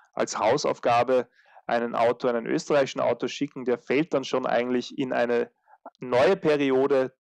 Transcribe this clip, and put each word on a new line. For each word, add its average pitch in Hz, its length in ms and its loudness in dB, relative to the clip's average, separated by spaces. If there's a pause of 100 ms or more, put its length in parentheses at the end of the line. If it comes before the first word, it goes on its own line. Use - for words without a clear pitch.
(140)
als - 240 -4
Hausaufgabe 123 920 2 (380)
einen 117 280 -2
Autor, 120 360 0
einen 117 140 -2
österreichischen 139 540 0
Autor 123 300 -2
schicken, - 340 -8
der 120 140 0
fällt 139 360 -2
dann 135 120 -2
schon 127 200 -2
eigentlich 123 520 -2
in 131 160 -4
eine 120 360 0 (500)
neue 131 360 2
Periode, 139 800 2 (120)